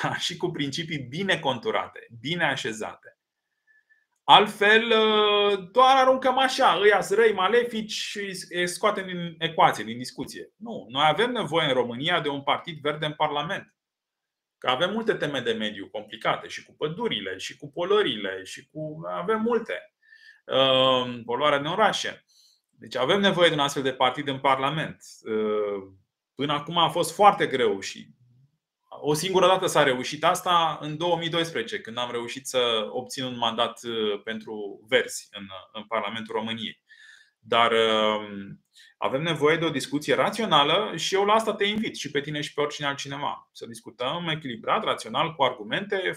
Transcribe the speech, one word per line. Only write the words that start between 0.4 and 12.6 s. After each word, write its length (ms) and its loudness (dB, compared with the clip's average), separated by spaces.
principii 480 -6
bine 400 -2
conturate, 680 -4
bine 240 -2
așezate. 760 -6
Altfel, 640 6
doar 240 8
aruncăm 420 4
așa, 420 4
„Ăia-s 300 4
răi, 220 6
malefici”, 600 2
și 260 -8
îi 160 -2
scoatem 400 -2
din 320 -8
ecuație, 460 2
din 140 -8
discuție. 580 -12
Nu, 320 -14
noi 180 0
avem 240 2
nevoie 360 0
în 60 2
România 480 0
de 80 -4
un 140 -4
partid 380 -2